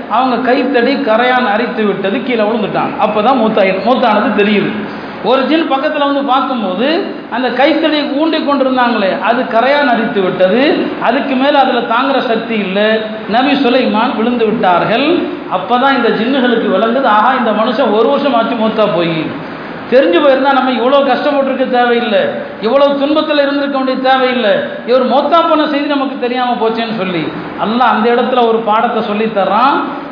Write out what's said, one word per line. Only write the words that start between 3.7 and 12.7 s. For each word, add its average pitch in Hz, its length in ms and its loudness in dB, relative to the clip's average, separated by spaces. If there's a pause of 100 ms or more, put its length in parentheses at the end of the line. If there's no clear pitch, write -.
மூத்தானது 214 520 2
தெரியுது. 202 340 2 (520)
ஒரு 254 180 2
ஜின் 285 300 0
பக்கத்துல 294 280 -2
வந்து 285 240 0
பார்க்கும்போது 254 840 -2 (260)
அந்த 247 180 -2
கைத்தடியை 294 680 0
ஊண்டி 311 220 0
கொண்டிருந்தாங்களே, 247 840 0
அது 240 240 0
கரையான் 269 440 0
அரித்து 220 340 0
விட்டது, 208 640 2 (180)
அதுக்கு 277 320 0
மேல 277 240 2
அதுல 240 200 2
தாங்குற 254 400 -2
சக்தி 226 360 -2
இல்ல, 208 420 0 (320)